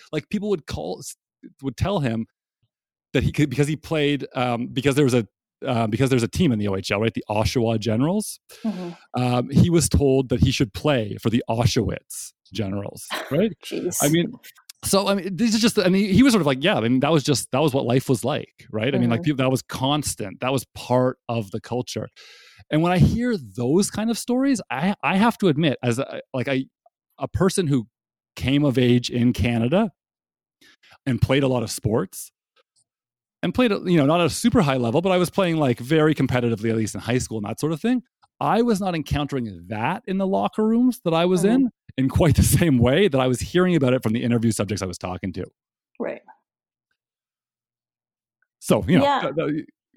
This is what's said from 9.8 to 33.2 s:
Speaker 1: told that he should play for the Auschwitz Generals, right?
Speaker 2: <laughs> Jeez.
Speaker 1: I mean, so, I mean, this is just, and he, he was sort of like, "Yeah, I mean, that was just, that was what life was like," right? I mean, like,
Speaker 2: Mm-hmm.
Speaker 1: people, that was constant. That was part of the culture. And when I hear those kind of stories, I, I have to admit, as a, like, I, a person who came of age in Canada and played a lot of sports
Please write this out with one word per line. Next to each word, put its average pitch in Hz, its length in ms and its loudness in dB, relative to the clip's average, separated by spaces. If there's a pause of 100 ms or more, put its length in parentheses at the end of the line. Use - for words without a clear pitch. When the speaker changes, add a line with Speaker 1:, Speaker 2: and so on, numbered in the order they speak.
Speaker 1:
told 135 400 2
that 123 140 0
he 135 100 4
should 123 220 -2
play 110 480 -2
for 117 80 0
the 117 200 2
Auschwitz - 840 -2 (180)
Generals, 101 560 -8 (240)
right? 185 280 0
Speaker 2:
<laughs> - 60 -20
Jeez. - 360 -6
Speaker 1:
I 143 80 2
mean, 165 240 0 (500)
so, - 240 0
I 202 80 2
mean, 196 180 -4
this 220 220 0
is 214 60 0
just, 226 160 2
and 185 180 4
he, 196 160 2
he 196 100 6
was 269 120 6
sort 202 80 4
of 147 60 0
like, 135 140 0
"Yeah, 175 140 2
I 117 60 0
mean, 123 180 2
that 143 140 2
was 147 100 2
just, - 280 0
that 127 100 0
was 151 120 2
what 139 120 0
life 131 240 0
was 123 160 0
like," - 480 -8
right? 110 200 -2
I 127 40 0
mean, 120 120 2
like, 113 120 0
Speaker 2:
Mm-hmm. - 40 -8
Speaker 1:
people, 147 200 0
that 131 60 0
was 127 100 0
constant. 131 800 -6
That 127 100 -4
was 135 140 -2 (100)
part 127 420 0 (120)
of 117 220 -6
the 110 100 -10
culture. - 480 -8 (600)
And 151 120 0
when 175 100 0
I 185 60 0
hear 233 400 2
those 127 520 -2
kind 220 220 -6
of 214 60 -4
stories, 254 420 -2 (100)
I, 156 320 -2
I 175 140 0
have 220 220 2
to 196 100 2
admit, 147 340 2
as 120 180 0
a, - 220 -8 (120)
like, 127 160 -4
I, 135 160 -2 (540)
a 135 100 -8
person 180 380 0
who 135 200 0 (480)
came 143 300 0
of 127 120 2
age 123 320 4
in 120 220 2
Canada 127 600 0 (1120)
and 123 160 -2
played 135 220 2
a 135 40 2
lot 123 160 0
of 104 80 -8
sports - 600 -4 (1120)